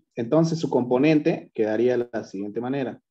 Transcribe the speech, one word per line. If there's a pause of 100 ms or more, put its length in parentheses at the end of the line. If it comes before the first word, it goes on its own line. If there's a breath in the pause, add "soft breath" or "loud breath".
(140)
Entonces
su
componente
quedaría
de
la
siguiente
manera.